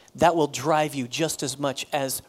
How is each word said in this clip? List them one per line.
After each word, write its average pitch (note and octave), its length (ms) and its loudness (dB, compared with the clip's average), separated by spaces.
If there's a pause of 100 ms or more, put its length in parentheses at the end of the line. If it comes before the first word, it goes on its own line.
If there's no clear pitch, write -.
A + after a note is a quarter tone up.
(140)
That D#3+ 200 6
will D3+ 140 4
drive C#3+ 480 0
you B2 100 -2
just D3+ 380 -2
as C3+ 160 -6
much C#3 320 -4
as C3+ 360 -2